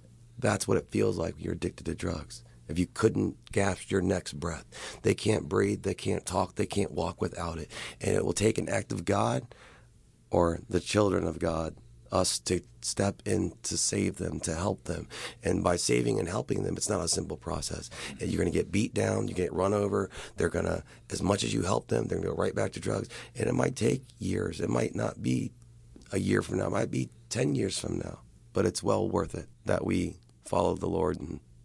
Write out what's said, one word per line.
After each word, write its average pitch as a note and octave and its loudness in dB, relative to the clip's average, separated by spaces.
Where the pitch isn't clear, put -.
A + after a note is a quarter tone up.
that's G#2+ 2
what G#2 4
it - -4
feels G#2 2
like F2 -2
when D#2+ -12
you're F2+ -2
addicted E2+ -6
to E2 -2
drugs. F2 -6
If F2 -2
you F2+ 4
couldn't - 2
gasp G2 0
your F#2+ 4
next F#2 0
breath, E2 -4
they G#2 4
can't G#2+ 0
breathe, G2+ 2
they F#2+ 0
can't F#2+ -2
talk, F#2 0
they G2+ 0
can't G2 0
walk F2 -4
without E2+ -4
it. D2+ -8
And G2 2
it G2 2
will F2+ 0
take G#2 4
an F2 -2
act G2+ -2
of G2 -4
God A2+ 2
or E2+ 4
the F2+ 2
children F#2+ 4
of D#2+ -2
God, D#2+ -2
us F#2 2
to F2+ 0
step - -2
in F#2+ 0
to - -4
save G2 0
them, E2+ -4
to - -4
help F#2+ -2
them. E2 -6
And F2+ 2
by F2 4
saving A#2+ 2
and F2 0
helping G#2 -2
them, F2 -2
it's - -4
not F#2+ 0
a E2+ -2
simple E2 -2
process. D#2+ -6
And F2+ -2
you're F2+ 0
gonna F2 4
get E2 0
beat G2+ 2
down, G#2 0
you F#2 -6
get F2+ 0
run F#2 2
over. G2+ 2
They're F2+ 2
gonna, F2 0
as - -4
much F#2+ 4
as A1 0
you G#2+ 2
help - 0
them, - 0
they're F2+ -2
gonna F2 -2
go - -4
right G2 0
back G#2 -2
to - -8
drugs. G#2+ -4
And - 0
it - 0
might - 2
take - 2
years. F#2+ -2
It F#2 0
might A#2 0
not A2 -2
be B2 0
a G2+ 0
year G2 4
from G2 -2
now. G2 0
It - -2
might G2+ 0
be B2+ -2
ten C3+ 0
years G#2 -2
from - -4
now. - -8
But F#2+ 2
it's - 0
well G2+ 2
worth F#2 -2
it - -8
that F#2+ 0
we F2+ 0
follow F2 2
the F2 -4
Lord E2+ 0
and E2 -8